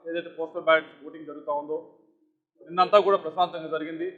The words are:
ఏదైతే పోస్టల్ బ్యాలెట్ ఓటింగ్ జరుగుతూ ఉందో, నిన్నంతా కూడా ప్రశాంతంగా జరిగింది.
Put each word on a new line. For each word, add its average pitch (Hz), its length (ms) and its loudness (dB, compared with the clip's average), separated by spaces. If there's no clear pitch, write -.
ఏదైతే 170 200 -6
పోస్టల్ 160 340 -8
బ్యాలెట్ 156 440 2
ఓటింగ్ 156 180 -16
జరుగుతూ 147 280 -8
ఉందో, 151 360 -6
నిన్నంతా 185 380 4
కూడా 196 180 4
ప్రశాంతంగా 175 500 -2
జరిగింది. 160 380 -6